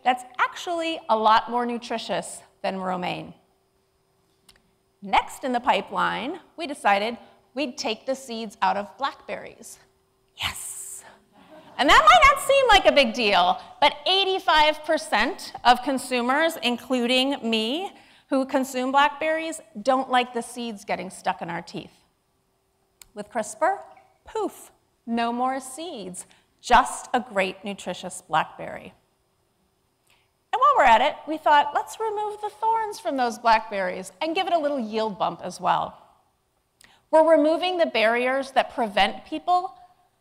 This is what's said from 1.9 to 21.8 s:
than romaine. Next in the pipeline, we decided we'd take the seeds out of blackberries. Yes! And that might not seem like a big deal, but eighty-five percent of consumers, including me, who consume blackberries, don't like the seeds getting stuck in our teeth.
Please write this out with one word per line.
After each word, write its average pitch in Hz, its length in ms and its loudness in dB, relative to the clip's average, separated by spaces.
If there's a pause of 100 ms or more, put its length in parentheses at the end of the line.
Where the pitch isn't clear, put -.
than 190 160 -4
romaine. 180 560 -6 (1700)
Next 208 420 -2
in 254 100 -2
the 240 60 0
pipeline, 196 800 -2 (160)
we 320 120 -8
decided 226 500 0 (380)
we'd 254 240 -6
take - 260 -6
the 269 80 -4
seeds 226 480 -10
out 190 160 2
of 208 220 -8
blackberries. - 800 -10 (580)
Yes! - 680 -12 (760)
And 277 120 2
that 494 180 6
might 605 280 8
not - 120 -6
seem 539 200 4
like 403 180 6
a 330 60 8
big 254 220 4
deal, 196 460 2 (200)
but 294 160 4 (120)
eighty-five 349 800 2
percent 302 680 -2 (100)
of 240 200 6
consumers, 269 800 0
including 254 760 0 (100)
me, 226 440 -2 (380)
who 269 160 2
consume 262 460 -2
blackberries, 311 680 0 (220)
don't 262 280 0
like 247 240 0
the 233 80 -6
seeds 233 440 -12
getting 185 240 -6
stuck 185 320 -6
in 175 80 -8
our 170 120 -8
teeth. - 320 -14 (1200)